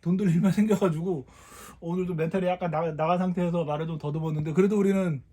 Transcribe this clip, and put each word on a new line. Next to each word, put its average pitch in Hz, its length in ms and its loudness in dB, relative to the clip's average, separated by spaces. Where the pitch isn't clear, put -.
돈 180 160 0
들릴 175 240 2
만 190 120 4
<laughs> - 0 -
생겨가지고 185 720 2
오늘 180 260 -2
좀 175 120 -4
멘탈이 165 280 0
약간 180 240 -2
나가, 160 260 -2
나간 160 220 2
상태에서 175 460 0
말을 151 240 -4
좀 160 100 -6
더듬었는데 156 560 -4
그래도 196 240 2
우리는 190 560 0